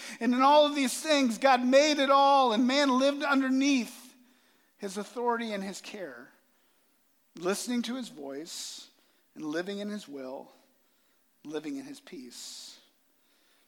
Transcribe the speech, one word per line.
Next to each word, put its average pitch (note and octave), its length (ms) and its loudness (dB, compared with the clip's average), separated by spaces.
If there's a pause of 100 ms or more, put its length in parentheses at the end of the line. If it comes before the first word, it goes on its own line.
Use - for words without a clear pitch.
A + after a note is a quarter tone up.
(200)
And A#3+ 140 2
in B3+ 80 2
all D4 240 8
of D4 100 0
these C#4 240 -2
things, C#4 380 0
God B3+ 260 4
made C#4+ 360 4
it C4+ 100 2
all, C#4 420 6
and B3 140 2
man C4+ 320 4
lived C#4+ 240 2
underneath C4+ 920 0 (640)
his G3 200 -10
authority A#3 540 -4
and G3 120 -6
his G3 180 -12
care, C#3+ 480 -14 (1080)
listening G3+ 460 -4
to A3+ 120 -8
his A#3 140 -10
voice C#3+ 800 -14 (480)
and D#3 100 -12
living F3+ 340 -6
in G#3 100 -8
his G#3 180 -12
will, C3+ 420 -14 (960)
living D3+ 320 -8
in C3+ 80 -12
his C#3+ 140 -18
peace. - 800 -18 (920)